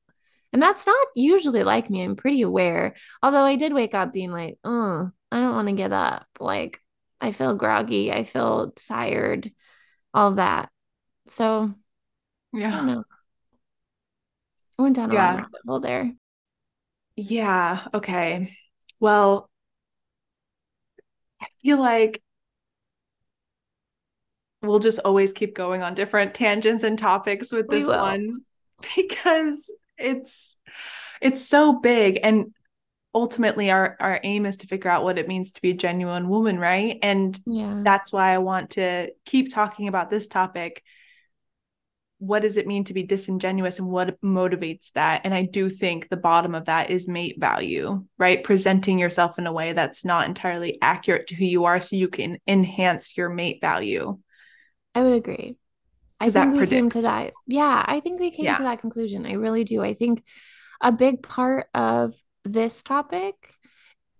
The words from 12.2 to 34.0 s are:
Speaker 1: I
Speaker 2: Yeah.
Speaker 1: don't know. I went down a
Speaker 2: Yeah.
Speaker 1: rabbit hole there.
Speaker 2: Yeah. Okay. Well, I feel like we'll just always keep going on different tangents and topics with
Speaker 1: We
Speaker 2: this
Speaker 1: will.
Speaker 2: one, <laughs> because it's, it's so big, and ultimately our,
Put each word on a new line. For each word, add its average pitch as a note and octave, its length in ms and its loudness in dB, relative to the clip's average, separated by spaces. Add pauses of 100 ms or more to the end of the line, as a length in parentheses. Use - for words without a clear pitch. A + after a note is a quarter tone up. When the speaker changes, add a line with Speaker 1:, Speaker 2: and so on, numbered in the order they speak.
Speaker 1:
I A#3 60 -6
Speaker 2:
Yeah. G#3+ 120 -2
Speaker 1:
don't - 160 -2
know. A#3+ 160 -2 (1800)
I - 20 2
went C4+ 140 4
down A3+ 160 -2
a - 40 -2
Speaker 2:
Yeah. F#3 200 4
Speaker 1:
rabbit - 320 -10
hole C4 140 -4
there. B3 340 -4 (1000)
Speaker 2:
Yeah. G3 760 -2
Okay. F3+ 640 -4 (420)
Well, G#3 500 4 (1900)
I - 60 -14 (140)
feel C#4 180 4
like A3+ 420 2 (2500)
we'll G#3 180 4
just A3 240 2
always G3 300 4
keep G#3 200 -4
going F#3 300 -4
on F3 120 -6
different G3+ 380 0
tangents A3 500 2
and A3 140 0
topics G3+ 540 0
with A3 180 -2
Speaker 1:
We - 100 2
Speaker 2:
this C#4+ 80 -2
Speaker 1:
will. - 140 2
Speaker 2:
one, G#3 400 -4 (260)
<laughs> - 280 -14
because D#4+ 760 0 (260)
it's, - 600 -6 (640)
it's C4 260 2
so C#4+ 320 6
big, A3 420 4
and A3 320 2 (600)
ultimately A3 580 0
our, F#3+ 300 2